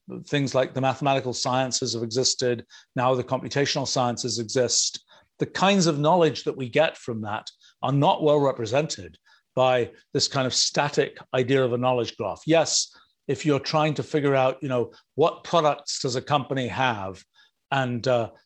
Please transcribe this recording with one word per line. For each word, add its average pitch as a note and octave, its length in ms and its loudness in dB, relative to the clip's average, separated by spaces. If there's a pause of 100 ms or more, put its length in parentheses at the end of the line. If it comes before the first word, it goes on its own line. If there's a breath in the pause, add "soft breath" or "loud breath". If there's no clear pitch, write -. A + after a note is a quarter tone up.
(260)
things C#3+ 280 -2
like C3 200 2
the C3 60 -4
mathematical C3 520 0
sciences B2+ 640 -2
have A#2 100 -4
existed, A#2+ 600 0 (300 loud breath)
now C3 200 2
the B2 100 -2
computational C3+ 640 -2
sciences A#2+ 520 -2
exist, A#2+ 640 -2 (340 soft breath)
the D3 80 -2
kinds F#3+ 400 2
of D3+ 120 0
knowledge D#3 460 2
that D3 120 -6
we B2+ 120 -6
get D3 280 2
from A#2 260 -8
that G#2+ 240 -6 (360 soft breath)
are C3 100 -2
not D3 300 2
well D3+ 160 4
represented B2+ 800 -2 (380 soft breath)
by B2+ 340 2 (240 loud breath)
this C#3 140 2
kind C3+ 180 0
of A#2+ 80 -2
static - 640 0 (160)
idea C3 300 2
of A#2+ 80 0
a B2 60 -2
knowledge B2 380 0
graph. F#2+ 300 -6
Yes, - 480 2 (320 soft breath)
if C#3 180 -4
you're C#3+ 140 4
trying D3+ 360 0
to C#3 80 -6
figure C#3 340 0
out, C3 260 2
you C#3+ 60 -6
know, B2 240 -2 (240 loud breath)
what - 280 0
products - 560 0
does B2+ 140 -4
a B2+ 80 -4
company C3+ 460 -2
have, G#2 540 -2 (500 soft breath)
and, B2 340 -2
uh, A#2+ 240 2 (160 soft breath)